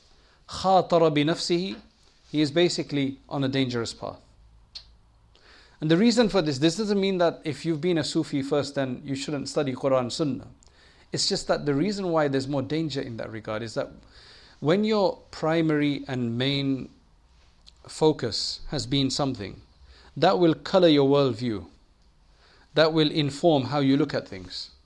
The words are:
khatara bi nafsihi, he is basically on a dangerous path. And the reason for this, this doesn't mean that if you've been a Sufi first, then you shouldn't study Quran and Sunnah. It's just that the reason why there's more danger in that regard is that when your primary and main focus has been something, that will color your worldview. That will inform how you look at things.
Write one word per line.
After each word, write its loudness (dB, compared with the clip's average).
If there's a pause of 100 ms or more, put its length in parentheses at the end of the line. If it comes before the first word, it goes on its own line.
(480)
khatara 4
bi 4
nafsihi, -2 (560)
he 0
is 2
basically 0
on -4
a 0
dangerous -2
path. -12 (1600)
And 0
the 6
reason 4
for 2
this, 0
this 2
doesn't 0
mean 0
that 2
if -6
you've -2
been 2
a 0
Sufi -2
first, -2
then -4
you -6
shouldn't -6
study -2
Quran 0
and -4
Sunnah. -4 (640)
It's -2
just -4
that 0
the 2
reason -2
why 2
there's -2
more -2
danger -4
in -10
that -10
regard -8
is -10
that -6 (680)
when 2
your 0 (120)
primary 0
and -4
main -2 (1000)
focus -2
has -6
been 0
something, -6 (560)
that 4
will 6
color 4
your 6
worldview. 0 (1080)
That 2
will 2
inform 2
how -2
you 4
look 0
at -4
things. -14 (140)